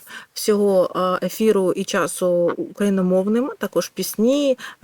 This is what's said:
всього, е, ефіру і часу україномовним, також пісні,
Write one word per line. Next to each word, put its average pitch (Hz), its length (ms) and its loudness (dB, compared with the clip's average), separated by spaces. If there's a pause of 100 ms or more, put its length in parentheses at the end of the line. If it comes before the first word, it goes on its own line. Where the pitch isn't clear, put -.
(340)
всього, 202 600 2
е, 185 300 -2
ефіру 196 460 2
і 196 120 -2
часу 175 760 0
україномовним, 196 1000 0
також 180 320 -4
пісні, 262 680 0 (260)